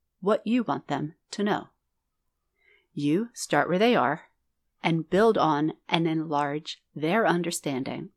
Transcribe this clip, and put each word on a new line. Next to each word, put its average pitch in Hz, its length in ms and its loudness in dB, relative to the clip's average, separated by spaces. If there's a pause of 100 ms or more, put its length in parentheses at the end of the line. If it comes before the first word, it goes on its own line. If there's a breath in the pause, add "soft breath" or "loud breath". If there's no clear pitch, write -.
(200)
what 196 260 0
you 233 160 2
want 135 260 -4
them 147 260 -4 (160)
to - 120 -6
know. 208 260 -2 (1200)
You 160 400 -2
start - 340 -2
where 180 120 0
they 226 180 4
are 135 280 0 (580)
and 165 260 0
build 208 300 4
on 156 340 2 (160)
and 170 180 0
enlarge 156 760 -2 (120)
their 170 320 0
understanding 165 920 -2